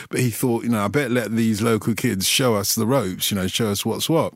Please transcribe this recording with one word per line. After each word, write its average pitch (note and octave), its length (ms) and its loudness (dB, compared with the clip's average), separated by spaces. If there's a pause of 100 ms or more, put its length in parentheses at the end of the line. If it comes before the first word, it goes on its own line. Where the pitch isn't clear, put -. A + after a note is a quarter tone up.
(100)
But - 80 -2
he B2+ 120 2
thought, A#2 340 -2
you A#2+ 60 0
know, G#2+ 140 2
"I G2+ 40 0
better C3 220 0
let A2+ 260 0
these A2 260 2
local A2+ 320 2
kids G2 320 -2
show B2 300 2
us G2+ 180 -2
the A2 120 0
ropes, A2 440 0
you G#2 60 -2
know, F#2 100 0
show G#2+ 220 -2
us G2+ 180 -2
what's A2 220 -2
what." D3 280 0